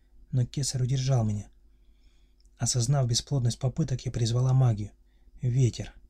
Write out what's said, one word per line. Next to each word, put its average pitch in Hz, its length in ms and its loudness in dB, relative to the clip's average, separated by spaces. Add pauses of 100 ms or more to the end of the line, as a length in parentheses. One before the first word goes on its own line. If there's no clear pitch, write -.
(320)
но 127 140 0
кесарь 131 380 -4
удержал 131 400 0
меня. 104 240 -4 (1080)
Осознав 123 500 0
бесплодность 120 520 -2
попыток, 127 460 -2
я 123 60 -6
призвала 120 420 0
магию. 117 380 2 (500)
Ветер, 123 520 0 (160)